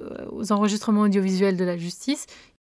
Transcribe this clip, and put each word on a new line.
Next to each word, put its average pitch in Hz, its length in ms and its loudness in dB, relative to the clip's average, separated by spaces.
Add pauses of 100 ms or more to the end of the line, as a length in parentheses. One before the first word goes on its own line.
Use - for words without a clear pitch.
(300)
aux 220 200 -6
enregistrements 208 500 2
audiovisuels 190 560 2
de 185 60 -2
la 175 140 0
justice, 175 500 -6 (380)